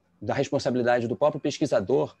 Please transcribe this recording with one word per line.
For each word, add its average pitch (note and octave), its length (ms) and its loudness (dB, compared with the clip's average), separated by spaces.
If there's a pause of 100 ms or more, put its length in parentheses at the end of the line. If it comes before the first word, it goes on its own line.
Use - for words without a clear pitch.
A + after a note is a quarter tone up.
(200)
da A2 120 -4
responsabilidade B2 760 0
do A2+ 100 -2
próprio D3 240 0
pesquisador C3+ 800 0